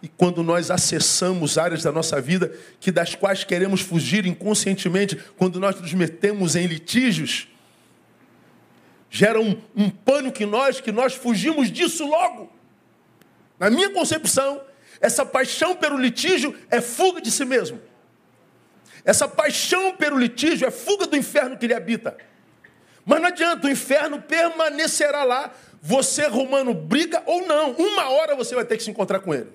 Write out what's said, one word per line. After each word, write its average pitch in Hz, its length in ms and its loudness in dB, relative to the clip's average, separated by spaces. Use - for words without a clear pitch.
E 165 60 -14
quando 175 340 0
nós 165 280 0
acessamos 180 840 0
áreas 165 260 0
da 151 100 0
nossa 160 280 -2
vida 175 320 0
que - 100 0
das 170 240 0
quais 196 300 0
queremos 185 360 0
fugir 170 460 0
inconscientemente, 190 880 0
quando 180 240 0
nós 190 200 -2
nos 175 140 -8
metemos 180 640 0
em 175 100 0
litígios, 170 840 -2
gera 220 320 4
um, 220 220 0
um 202 120 4
pânico 262 540 0
em 208 40 -2
nós, 254 340 0
que - 100 -6
nós 247 240 0
fugimos 240 560 0
disso 320 360 -2
logo. 320 440 -2
Na 190 120 4
minha 359 200 4
concepção, 285 680 0
essa 233 240 2
paixão 269 520 0
pelo 294 200 0
litígio 262 600 0
é 233 100 2
fuga 349 400 0
de 226 100 -4
si - 140 -2
mesmo. 247 360 0
Essa 208 240 4
paixão 359 680 0
pelo 294 240 0
litígio 254 480 0
é 240 40 2
fuga 392 360 -2
do 302 100 0
inferno 269 400 0
que 233 100 -4
lhe 233 80 2
habita. 202 420 -6
Mas 294 120 4
não 339 80 2
adianta, 339 400 0
o - 20 2
inferno 285 500 0
permanecerá 311 1000 0
lá, 262 300 0
você 262 440 0
arrumando 262 500 0
briga 277 500 -2
ou 349 220 0
não. 311 240 2
Uma 339 400 0
hora 294 240 2
você 240 180 -6
vai 247 120 -2
ter 233 120 -2
que 220 60 -6
se 214 80 -8
encontrar 190 300 -2
com 185 120 -6
ele. 123 220 -4